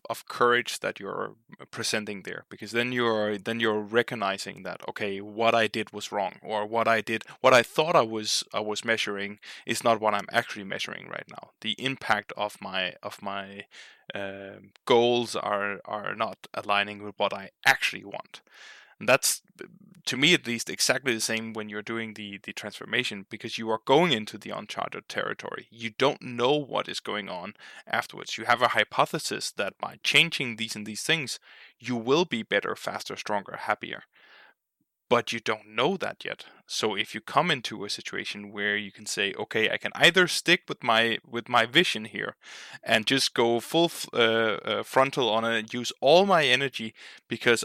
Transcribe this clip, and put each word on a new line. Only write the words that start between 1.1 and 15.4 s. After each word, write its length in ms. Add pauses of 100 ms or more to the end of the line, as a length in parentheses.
presenting 500
there, 280
because 220
then 200
you're, 480
then 200
you're 220
recognizing 800
that, 260
okay, 340
what 340
I 100
did 260
was 200
wrong, 320
or 240
what 200
I 140
did, 220 (180)
what 100
I 120
thought 320
I 80
was, 400 (100)
I 60
was 260
measuring 540 (260)
is 180
not 160
what 140
I'm 180
actually 340
measuring 440
right 180
now. 220 (120)
The 180
impact 580
of 240
my, 400
of 220
my, 420 (480)
um, 600 (120)
goals 500
are, 500